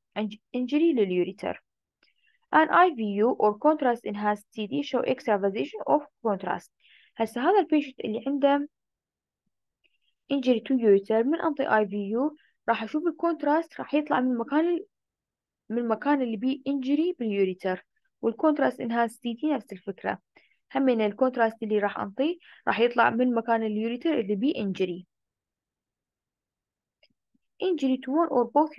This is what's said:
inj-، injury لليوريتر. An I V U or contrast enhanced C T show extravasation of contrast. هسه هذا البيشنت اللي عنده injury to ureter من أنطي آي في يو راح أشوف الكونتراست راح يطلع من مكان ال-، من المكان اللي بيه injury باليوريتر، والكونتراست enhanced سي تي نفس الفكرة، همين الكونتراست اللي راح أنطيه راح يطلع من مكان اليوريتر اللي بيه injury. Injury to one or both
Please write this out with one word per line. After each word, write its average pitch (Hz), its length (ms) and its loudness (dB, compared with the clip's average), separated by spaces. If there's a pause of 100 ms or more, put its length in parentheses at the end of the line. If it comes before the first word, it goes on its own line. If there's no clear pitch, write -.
(200)
inj-، 214 180 -6 (200)
injury 285 380 2
لليوريتر. 185 680 -2 (920)
An 311 140 4
I 359 260 6
V 226 60 -6 (240)
U 247 180 2
or 208 100 4 (120)
contrast 269 400 2
enhanced 208 500 -4
C 214 120 -6
T 277 160 -4
show 262 180 -2
extravasation 226 840 -2
of 302 140 4 (260)
contrast. 185 440 -4 (460)
هسه 240 320 -2
هذا 415 100 4
البيشنت 302 400 0
اللي 220 280 -6
عنده 285 420 0 (1600)
injury 254 260 2
to 240 140 -4
ureter 220 520 4
من 311 160 0
أنطي 277 360 0
آي 214 100 2
في 196 220 -6
يو 269 260 -2 (340)
راح 226 140 -2
أشوف 302 240 -4
الكونتراست 320 720 -2
راح - 140 -6
يطلع 294 260 0
من 254 180 0
مكان 311 380 0
ال-، 392 100 -8 (840)
من 226 80 -2
المكان 240 440 0
اللي 226 160 -2
بيه 262 200 0
injury 285 640 0
باليوريتر، 196 640 0 (360)
والكونتراست 262 600 0
enhanced 233 400 -2
سي 233 140 -6
تي 302 180 -2
نفس 214 200 -6
الفكرة، 190 460 -8 (560)
همين 254 260 2
الكونتراست 226 640 0
اللي 214 160 0
راح 202 200 -2
أنطيه 277 380 -4 (300)
راح 220 120 -2
يطلع 240 300 4
من 247 240 2
مكان 226 300 0
اليوريتر 233 560 -2
اللي 202 160 -2
بيه 240 180 0
injury. 185 500 -4 (2500)
Injury 277 340 0
to 254 140 -10
one 320 180 0
or 247 160 2
both 302 340 2